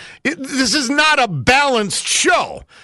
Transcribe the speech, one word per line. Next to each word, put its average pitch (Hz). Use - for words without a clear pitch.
it, 302
this 262
is 269
not 294
a 240
balanced 226
show. -